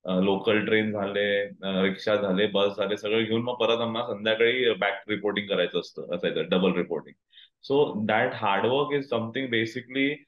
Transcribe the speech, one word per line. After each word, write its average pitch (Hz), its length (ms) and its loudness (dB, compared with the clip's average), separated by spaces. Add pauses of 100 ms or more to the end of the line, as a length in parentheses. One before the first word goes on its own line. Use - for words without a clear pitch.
अ, 92 160 0
local 101 440 2
train 107 280 2
झाले, 101 520 0
अ, 95 380 -2
रिक्षा 98 340 2
झाले, 98 300 2
bus 101 300 2
झाले, 101 200 -2
सगळं 110 280 0
घेऊन 113 180 0
मग 123 120 -4
परत 117 260 2
आम्हाला 117 260 -4
संध्याकाळी 113 680 2
back 98 340 -2
reporting 101 380 -2
करायचं 90 340 0
असतं, - 360 -8
असायचं, 80 320 -2
double 92 240 2
reporting. 82 420 -4 (580)
So 139 340 2
that 117 260 2
hard 107 420 0
work 143 200 0
is 135 240 -2
something 117 340 -6
basically 127 600 -2 (140)